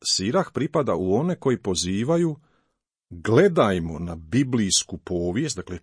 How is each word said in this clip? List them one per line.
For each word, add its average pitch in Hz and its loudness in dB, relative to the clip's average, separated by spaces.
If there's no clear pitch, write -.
Sirah 185 0
pripada 120 0
u 92 2
one 165 0
koji 127 0
pozivaju, 113 0
gledajmo 101 2
na 85 -6
biblijsku 101 0
povijest, 90 -2
dakle, 90 -10